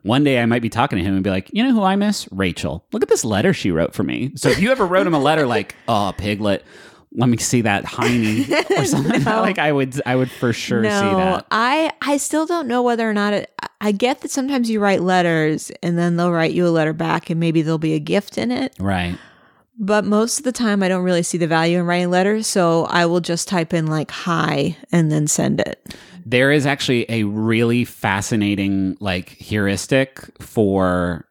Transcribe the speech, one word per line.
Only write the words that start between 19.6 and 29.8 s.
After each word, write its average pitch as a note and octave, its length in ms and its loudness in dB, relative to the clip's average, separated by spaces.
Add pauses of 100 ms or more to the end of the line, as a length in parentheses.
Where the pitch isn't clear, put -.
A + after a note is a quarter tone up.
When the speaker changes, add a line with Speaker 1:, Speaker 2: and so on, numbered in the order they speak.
Speaker 2:
But G#3 260 0
most G#3+ 320 0
of D4 80 -8
the B3+ 60 0
time, G#3 320 0
I F#3 40 0
don't F3+ 160 0
really F3+ 200 2
see E3 160 -4
the E3 80 0
value E3 320 2
in F3 80 0
writing F3 240 0
letters, G3+ 340 2
so E3 460 2
I F3 160 2
will F3 140 2
just E3+ 260 -4
type E3+ 260 -2
in, D#3+ 140 0
like, D#3 240 -2
"Hi," E3 680 -2 (140)
and D#3+ 200 4
then D3+ 140 2
send - 360 0
it. - 340 -8 (320)
Speaker 1:
There B2+ 240 4
is C#3+ 160 4
actually C#3 420 0
a A2+ 140 0
really A2+ 600 2
fascinating, G2 1160 0
like, F#2 300 -4
heuristic G#2 920 -2 (200)